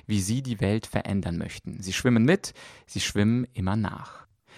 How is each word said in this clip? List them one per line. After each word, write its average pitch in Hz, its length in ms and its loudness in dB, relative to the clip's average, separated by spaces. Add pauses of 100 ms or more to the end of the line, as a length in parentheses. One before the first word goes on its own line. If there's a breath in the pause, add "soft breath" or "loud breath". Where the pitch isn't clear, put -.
wie 104 140 2
sie 113 220 0
die 123 180 -6
Welt 104 260 2
verändern 95 500 -2
möchten. - 460 -8
Sie 92 100 -6
schwimmen 120 320 4
mit, 170 300 2 (320 loud breath)
sie - 140 -6
schwimmen 113 520 2
immer 92 220 -2
nach. - 540 -6 (300 loud breath)